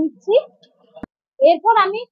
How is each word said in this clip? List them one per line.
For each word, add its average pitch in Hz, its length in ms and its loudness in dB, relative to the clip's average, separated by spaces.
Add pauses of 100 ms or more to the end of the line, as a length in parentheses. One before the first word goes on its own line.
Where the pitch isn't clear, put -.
নিচ্ছি। 320 320 -6 (1040)
এরপর 339 340 2 (100)
আমি 403 160 -6 (120)